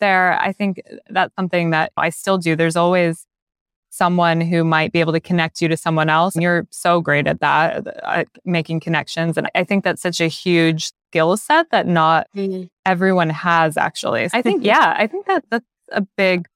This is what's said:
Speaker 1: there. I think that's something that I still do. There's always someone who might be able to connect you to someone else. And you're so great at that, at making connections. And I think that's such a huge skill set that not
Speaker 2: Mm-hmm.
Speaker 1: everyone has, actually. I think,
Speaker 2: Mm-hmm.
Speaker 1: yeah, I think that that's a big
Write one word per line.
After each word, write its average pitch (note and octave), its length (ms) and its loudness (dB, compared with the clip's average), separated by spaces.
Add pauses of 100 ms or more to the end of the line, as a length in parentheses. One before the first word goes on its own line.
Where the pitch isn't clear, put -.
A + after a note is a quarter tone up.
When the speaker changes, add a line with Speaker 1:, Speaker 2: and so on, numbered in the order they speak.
Speaker 1:
there. F#3 420 2
I G3 100 -2
think G3 300 -4 (260)
that's F#3 280 -2
something F3 340 0
that D#3+ 260 0
I E3 140 0
still G3 260 -2
do. E3 200 0
There's E3 200 0
always F3 480 0 (640)
someone F3 500 2
who E3+ 240 0
might D#3 260 2
be F3 80 0
able E3 140 2
to D#3+ 80 0
connect E3 420 -2
you E3+ 60 0
to D#3+ 80 0
someone D#3+ 340 0
else. E3 240 2
And E3 80 -2
you're E3+ 280 0
so F3 300 0
great D3 280 0
at D3 100 -2
that, D3+ 480 0 (180)
at - 220 -4 (180)
making E3 360 -4
connections. E3 580 -4
And - 160 -2
I F#3 80 0
think G3 220 0
that's F3 180 -2
such F3 180 -4
a E3 60 0
huge E3 640 0 (200)
skill E3+ 260 2
set D#4+ 340 0
that G3+ 160 2
not D#3+ 400 2 (100)
Speaker 2:
Mm-hmm. F#3+ 280 -6 (200)
Speaker 1:
everyone F#3 460 2
has, D#3+ 460 0
actually. - 560 -2
I A#3+ 100 0
think, D#4 200 0
Speaker 2:
Mm-hmm. - 40 0
Speaker 1:
yeah, A3+ 320 4
I G#3 80 0
think F#4+ 200 -8
that F#4+ 240 0
that's A#3 140 -4 (280)
a - 80 -2 (160)
big F#3 400 0